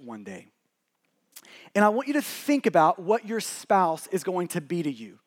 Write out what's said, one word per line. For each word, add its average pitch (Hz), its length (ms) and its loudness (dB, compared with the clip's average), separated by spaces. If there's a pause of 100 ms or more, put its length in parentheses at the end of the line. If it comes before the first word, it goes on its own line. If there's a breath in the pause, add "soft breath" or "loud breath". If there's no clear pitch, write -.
one 113 200 -14
day. 98 240 -14 (1300 loud breath)
And 202 100 4
I 208 60 8
want 240 180 -2
you 285 60 -2
to 294 80 2
think - 440 -2
about 170 340 4
what 214 260 0
your 220 140 -4
spouse 180 680 0
is 190 160 -2
going 180 260 -2
to 175 120 -4
be 165 220 -4
to 151 80 -2
you. 110 360 -14